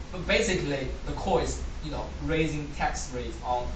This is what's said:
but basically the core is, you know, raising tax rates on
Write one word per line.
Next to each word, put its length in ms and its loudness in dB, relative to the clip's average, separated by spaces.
but 160 -4
basically 600 2
the 80 -2
core 280 4
is, 200 -2
you 60 -4
know, 140 -4
raising 500 2
tax 380 0
rates 320 -4
on 200 0